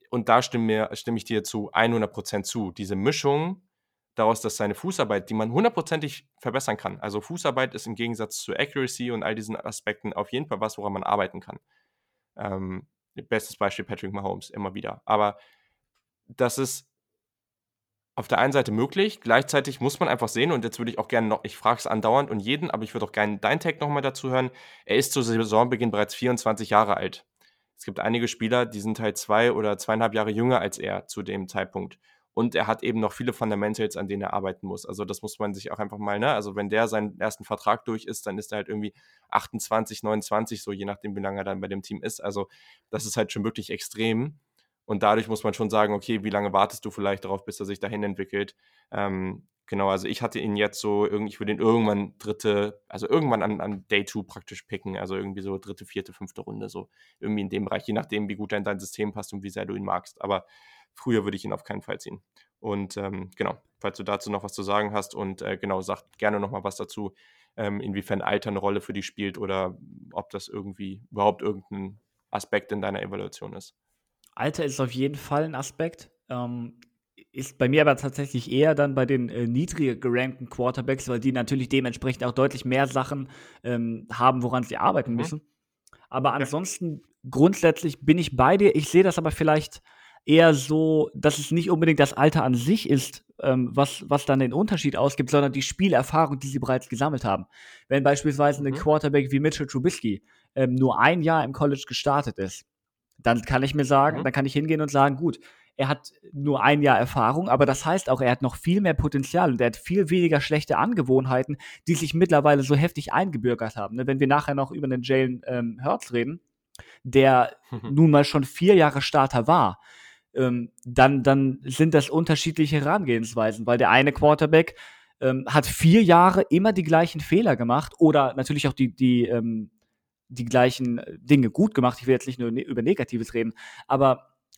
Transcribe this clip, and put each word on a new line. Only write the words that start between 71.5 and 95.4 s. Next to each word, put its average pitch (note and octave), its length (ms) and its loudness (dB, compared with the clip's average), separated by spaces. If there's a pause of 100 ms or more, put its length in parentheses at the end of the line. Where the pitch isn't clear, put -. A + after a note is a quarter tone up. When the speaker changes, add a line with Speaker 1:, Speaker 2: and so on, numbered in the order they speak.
Speaker 1:
Aspekt G#2 400 -4
in G#2 120 -6
deiner G2+ 200 -6
Evaluation G2 520 -12
ist. - 200 -20 (640)
Speaker 2:
Alter D3+ 280 -4
ist C#3 160 -6
auf B2+ 120 -2
jeden C3+ 220 -2
Fall D3 300 -2
ein D#3+ 100 -8
Aspekt, D#3+ 560 -8 (180)
ähm, A#2+ 520 -8 (500)
ist - 280 -12
bei B2 100 4
mir D3+ 140 6
aber C#3+ 140 6
tatsächlich C#3 540 -6
eher D3 240 4
dann C#3+ 220 0
bei C3 100 2
den, B2 220 0
äh, A#2+ 180 -4
niedriger C3 500 -2
gerankten B2+ 520 -2
Quarterbacks, B2+ 600 -4
weil A#2+ 120 -2
die C3 100 0
natürlich B2+ 380 -2
dementsprechend B2+ 560 -2
auch B2 80 -2
deutlich C3 320 0
mehr C3 240 2
Sachen, C3+ 400 -4 (340)
ähm, A#2 500 -4
haben, B2+ 300 2
woran B2 220 -2
sie - 120 -10
arbeiten C#3 360 0
Speaker 1:
Mhm. A#2 60 -2
Speaker 2:
müssen. D#3 240 -6 (640)
Aber C3 220 0
Speaker 1:
Ja. A#2+ 60 -2
Speaker 2:
ansonsten D3+ 640 -6 (260)
grundsätzlich D#3+ 760 2
bin D#3 140 6
ich D#3 180 -4
bei C3+ 200 6
dir. G3+ 180 6
Ich D3 140 0
sehe F#3 160 6
das F#3 140 2
aber D#3+ 120 -2
vielleicht D#3 520 0 (440)
eher D#3+ 280 10
so, D#3 600 2
dass D3 240 2
es C#3+ 140 -4
nicht F3 180 0
unbedingt D#3+ 300 4
das C#3 140 4
Alter D3+ 280 4
an B2+ 120 2
sich C#3+ 360 0
ist, - 340 0 (160)
ähm, B2+ 320 2
was, C#3 360 0
was C#3 180 0
dann C3+ 140 4
den B2 120 2
Unterschied F#3 440 0
ausgibt, C3+ 340 0
sondern C#3 220 4